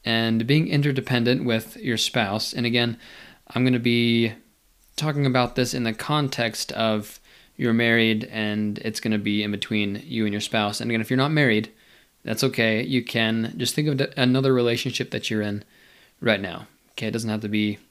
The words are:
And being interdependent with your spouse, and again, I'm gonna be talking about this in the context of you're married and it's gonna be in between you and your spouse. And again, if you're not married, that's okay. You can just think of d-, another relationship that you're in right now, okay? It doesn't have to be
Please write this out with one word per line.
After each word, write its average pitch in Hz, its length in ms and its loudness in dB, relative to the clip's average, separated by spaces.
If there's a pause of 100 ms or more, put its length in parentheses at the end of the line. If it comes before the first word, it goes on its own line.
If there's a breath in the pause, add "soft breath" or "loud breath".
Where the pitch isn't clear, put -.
And 113 440 0
being 156 180 4
interdependent 135 760 0
with 113 320 -2
your 113 200 -2
spouse, 107 560 -2
and 120 140 -2
again, 120 320 2 (480 loud breath)
I'm - 160 -2
gonna 127 160 4
be 117 540 4 (640)
talking 147 300 0
about 123 280 2
this 123 200 0
in 123 100 -2
the 110 100 -2
context 135 800 -2
of 110 480 -2 (360 soft breath)
you're 120 160 0
married 113 600 4
and 107 460 -2
it's 110 200 -6
gonna 110 180 0
be 104 280 0
in 104 80 -2
between 101 520 -2
you 113 200 -2
and 104 80 0
your 104 80 -2
spouse. 104 400 -2
And 117 100 -4
again, 113 100 0
if 110 80 -6
you're 127 80 0
not 135 140 2
married, 123 400 2 (540 soft breath)
that's 110 180 -4
okay. 113 400 2
You 123 220 0
can 113 540 0
just 123 160 -2
think 151 120 0
of 139 120 0
d-, 139 80 0 (100)
another 131 380 4
relationship 117 560 0
that - 180 -4
you're 110 140 0
in 104 200 -4 (600 soft breath)
right 104 180 2
now, 95 280 -8 (240)
okay? 113 160 -6
It - 20 -2
doesn't 113 180 -4
have 107 140 -2
to 104 80 -6
be 104 260 0 (140)